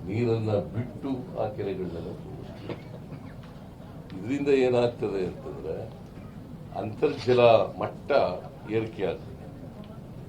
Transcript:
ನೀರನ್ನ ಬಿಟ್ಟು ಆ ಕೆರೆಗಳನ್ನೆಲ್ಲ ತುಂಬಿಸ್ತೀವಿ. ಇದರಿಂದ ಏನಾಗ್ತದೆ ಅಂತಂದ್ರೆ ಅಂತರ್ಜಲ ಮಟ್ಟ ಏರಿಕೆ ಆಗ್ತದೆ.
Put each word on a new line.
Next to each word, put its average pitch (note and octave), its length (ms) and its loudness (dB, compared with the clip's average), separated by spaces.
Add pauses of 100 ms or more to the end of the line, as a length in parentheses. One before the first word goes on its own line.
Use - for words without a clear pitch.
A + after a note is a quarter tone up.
ನೀರನ್ನ A2 440 2
ಬಿಟ್ಟು B2 880 -2
ಆ A2 80 0
ಕೆರೆಗಳನ್ನೆಲ್ಲ F2+ 500 -4
ತುಂಬಿಸ್ತೀವಿ. - 920 -10 (1300)
ಇದರಿಂದ C#3 280 0
ಏನಾಗ್ತದೆ B2 600 6
ಅಂತಂದ್ರೆ F2+ 960 -4 (760)
ಅಂತರ್ಜಲ A#2+ 600 4 (400)
ಮಟ್ಟ - 320 -4 (600)
ಏರಿಕೆ G#2+ 340 0
ಆಗ್ತದೆ. D#2+ 280 -4 (960)